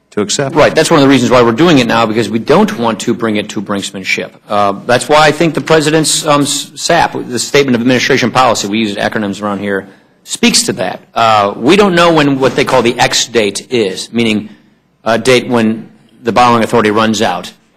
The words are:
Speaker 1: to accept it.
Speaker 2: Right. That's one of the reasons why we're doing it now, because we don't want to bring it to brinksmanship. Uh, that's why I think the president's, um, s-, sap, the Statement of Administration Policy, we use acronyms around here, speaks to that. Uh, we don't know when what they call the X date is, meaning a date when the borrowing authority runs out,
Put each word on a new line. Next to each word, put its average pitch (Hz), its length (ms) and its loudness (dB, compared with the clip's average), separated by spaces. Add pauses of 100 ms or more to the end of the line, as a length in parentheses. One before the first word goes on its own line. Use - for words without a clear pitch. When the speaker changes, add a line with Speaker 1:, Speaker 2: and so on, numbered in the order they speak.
Speaker 1:
to - 120 -6
accept 131 340 -4
it. - 20 0
Speaker 2:
Right. 127 180 4
That's 156 160 2
one 160 80 4
of 139 80 6
the - 20 6
reasons 127 220 2
why 123 120 6
we're 117 100 2
doing 156 260 4
it 117 80 0
now, 113 180 0
because 110 240 -2
we 113 100 -4
don't 170 380 0
want 113 240 -2
to 117 120 -2
bring 107 240 -4
it 104 140 -6
to 107 100 -8
brinksmanship. 98 760 -8 (120)
Uh, 101 220 0
that's 120 360 -2
why 151 200 4
I 151 40 4
think 156 220 0
the 147 80 -4
president's, 156 640 0
um, 147 160 2
s-, - 300 -4 (100)
sap, 156 320 0
the 120 260 -8
Statement 139 360 0
of 113 60 -2
Administration 123 500 0
Policy, 120 360 0
we 104 120 -4
use 101 180 -4
acronyms 104 440 -6
around 101 180 -6
here, 98 280 -6 (380)
speaks - 380 -2
to - 100 -2
that. - 400 -8
Uh, 107 420 2
we 127 220 2
don't 202 180 2
know 170 180 4
when 139 260 2
what 131 180 0
they 135 80 0
call 127 160 0
the 120 180 0
X - 280 0
date 110 440 -4
is, 98 400 -4
meaning 113 380 -2 (560)
a 113 140 0
date 123 280 2
when 113 460 -2 (300)
the 117 80 -4
borrowing 120 320 2
authority 113 260 2
runs 110 320 0
out, 92 320 -4 (240)